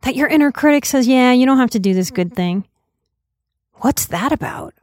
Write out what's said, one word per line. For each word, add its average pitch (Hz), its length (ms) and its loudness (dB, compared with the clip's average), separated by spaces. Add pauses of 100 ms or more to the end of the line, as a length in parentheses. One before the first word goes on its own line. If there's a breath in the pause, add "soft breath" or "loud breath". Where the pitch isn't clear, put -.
That 254 140 -4
your 285 120 0
inner 294 220 2
critic 294 360 2
says, 262 200 0
"Yeah, 254 260 4
you 254 140 4
don't 269 120 4
have 247 120 2
to 233 80 -2
do 196 140 0
this 185 180 -2
good 180 220 -4
thing." 180 340 -4 (1080)
What's - 320 -2
that 214 260 -4
about? - 500 -8